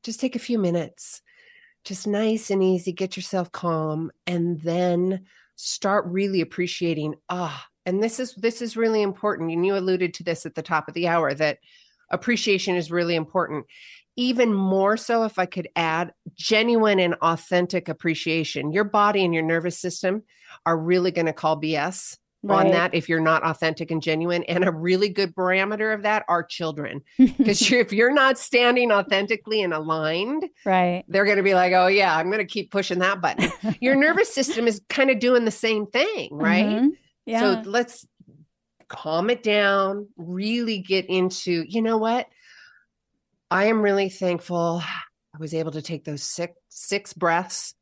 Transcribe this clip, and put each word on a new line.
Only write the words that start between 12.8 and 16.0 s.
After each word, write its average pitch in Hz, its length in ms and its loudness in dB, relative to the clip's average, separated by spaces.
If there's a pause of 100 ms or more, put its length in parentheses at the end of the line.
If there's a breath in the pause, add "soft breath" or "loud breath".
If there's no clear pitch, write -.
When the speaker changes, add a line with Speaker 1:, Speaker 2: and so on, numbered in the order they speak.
Speaker 1:
really 170 240 0
important. 156 500 -4 (520 loud breath)
Even 247 360 2
more 196 420 2
so, 226 300 0
if 214 120 -6
I 185 80 0
could 175 300 -8
add, 165 380 -2 (220)